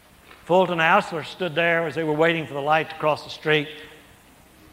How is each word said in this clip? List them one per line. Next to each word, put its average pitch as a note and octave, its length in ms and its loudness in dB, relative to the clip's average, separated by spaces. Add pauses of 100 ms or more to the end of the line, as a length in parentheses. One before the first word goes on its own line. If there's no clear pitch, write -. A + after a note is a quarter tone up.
(460)
Fulton F3 340 2
Alsler E3 480 2
stood F3 300 -6
there E3+ 300 0
as C#3+ 100 -6
they D#3+ 80 -2
were D#3 80 0
waiting D#3+ 340 2
for C3 80 -12
the C#3 80 -6
light D3+ 280 0
to - 60 -14
cross D3+ 280 -2
the B2+ 60 -16
street, D3+ 380 0 (1040)